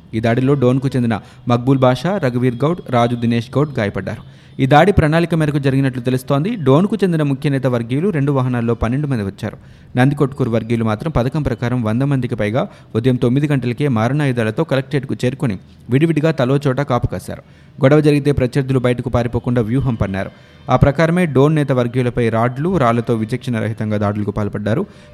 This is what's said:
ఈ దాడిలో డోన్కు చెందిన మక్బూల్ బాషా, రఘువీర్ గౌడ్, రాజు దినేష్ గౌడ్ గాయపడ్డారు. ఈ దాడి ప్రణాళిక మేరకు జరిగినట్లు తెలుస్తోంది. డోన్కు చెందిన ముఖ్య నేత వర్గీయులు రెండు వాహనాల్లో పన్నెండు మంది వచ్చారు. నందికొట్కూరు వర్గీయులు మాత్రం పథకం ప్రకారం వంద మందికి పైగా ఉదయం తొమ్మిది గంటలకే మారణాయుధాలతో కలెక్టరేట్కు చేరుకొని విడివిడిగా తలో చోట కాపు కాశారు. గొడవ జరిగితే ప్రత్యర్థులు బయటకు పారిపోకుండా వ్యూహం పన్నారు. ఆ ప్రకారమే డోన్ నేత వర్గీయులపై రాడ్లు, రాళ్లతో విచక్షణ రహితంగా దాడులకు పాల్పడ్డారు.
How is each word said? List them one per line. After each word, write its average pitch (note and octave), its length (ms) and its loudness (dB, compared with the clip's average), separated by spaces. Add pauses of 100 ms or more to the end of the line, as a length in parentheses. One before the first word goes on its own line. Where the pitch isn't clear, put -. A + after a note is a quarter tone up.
(140)
ఈ A2 60 -4
దాడిలో C3 340 2
డోన్కు C3 340 2
చెందిన A#2+ 320 -2 (280)
మక్బూల్ B2 320 2
బాషా, C3 380 2
రఘువీర్ B2 380 -2
గౌడ్, D3+ 240 -2 (100)
రాజు A#2+ 260 2
దినేష్ A#2 420 -2
గౌడ్ C#3 220 0
గాయపడ్డారు. G2 640 -6 (180)
ఈ C3+ 60 2
దాడి D3 260 6
ప్రణాళిక E3 440 2
మేరకు D3+ 240 0
జరిగినట్లు C3+ 420 0
తెలుస్తోంది. C#3 540 -2
డోన్కు E3 400 2
చెందిన E3+ 280 0
ముఖ్య C#3+ 260 -2
నేత C3+ 180 0
వర్గీయులు B2+ 420 -2
రెండు C#3+ 220 0
వాహనాల్లో B2 420 0
పన్నెండు B2+ 340 -2
మంది B2 160 -2
వచ్చారు. G2 340 -8 (400)
నందికొట్కూరు C3+ 520 2
వర్గీయులు A2+ 340 -2
మాత్రం A2 280 -2
పథకం C3 320 -2
ప్రకారం B2 400 -2
వంద A2 180 -2
మందికి C3 340 -2
పైగా G#2+ 320 -2 (280)
ఉదయం A#2+ 200 2
తొమ్మిది C3 320 2
గంటలకే C3 400 -2
మారణాయుధాలతో B2 760 0
కలెక్టరేట్కు C3 520 -2 (100)
చేరుకొని B2 320 -2 (320)
విడివిడిగా D3+ 420 2
తలో C#3 360 0
చోట C3 140 0
కాపు B2+ 260 -2
కాశారు. - 340 -10 (420)
గొడవ C#3+ 160 6
జరిగితే D3 320 4
ప్రత్యర్థులు C3+ 480 0
బయటకు B2 300 0
పారిపోకుండా A#2+ 520 0
వ్యూహం A#2+ 340 0
పన్నారు. F#2+ 360 -4 (380)
ఆ B2+ 60 4
ప్రకారమే E3 500 2
డోన్ C#3+ 300 4
నేత D3 160 0
వర్గీయులపై A#2+ 580 0
రాడ్లు, B2 480 -2
రాళ్లతో A#2+ 360 2
విచక్షణ A2+ 440 -4
రహితంగా G#2+ 400 -4
దాడులకు G#2 340 -2
పాల్పడ్డారు. G#2 540 -4 (280)